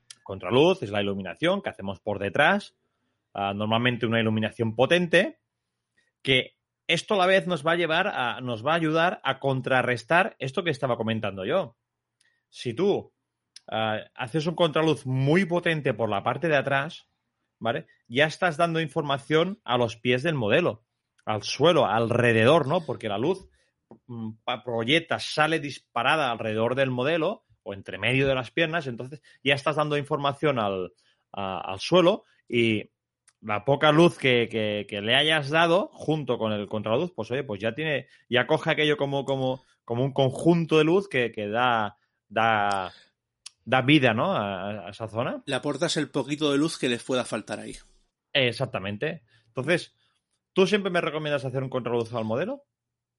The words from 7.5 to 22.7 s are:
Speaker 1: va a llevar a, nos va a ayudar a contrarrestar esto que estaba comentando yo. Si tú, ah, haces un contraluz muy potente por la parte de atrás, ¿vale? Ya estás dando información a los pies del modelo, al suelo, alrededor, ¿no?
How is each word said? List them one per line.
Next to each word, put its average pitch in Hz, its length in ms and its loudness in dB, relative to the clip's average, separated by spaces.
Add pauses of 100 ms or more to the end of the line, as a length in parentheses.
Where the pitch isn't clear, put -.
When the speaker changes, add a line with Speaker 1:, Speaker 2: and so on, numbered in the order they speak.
Speaker 1:
va 165 80 2
a 170 40 0
llevar 170 300 0
a, 123 340 -4
nos 120 240 -6
va 151 60 2
a 170 60 2
ayudar 165 460 0
a 135 160 -2
contrarrestar 127 1000 0
esto 131 240 -6
que 170 80 -2
estaba 123 260 -2
comentando 110 480 -4
yo. 151 320 -4 (720)
Si - 240 -8
tú, 156 400 -2 (560)
ah, 110 300 -2 (160)
haces 147 320 -4
un 165 80 -2
contraluz 160 500 2
muy 139 400 2
potente 160 480 0
por 107 160 -2
la 101 140 -2
parte 135 240 -2
de 151 80 2
atrás, 139 520 -2 (520)
¿vale? 120 280 -4 (200)
Ya 131 180 2
estás 160 320 -2
dando 165 240 2
información 156 840 -2
a 120 120 0
los 117 200 -2
pies 123 260 0
del 165 120 0
modelo, 123 500 0 (400)
al 107 180 -2
suelo, 151 420 2
alrededor, 117 840 4
¿no? 170 180 -2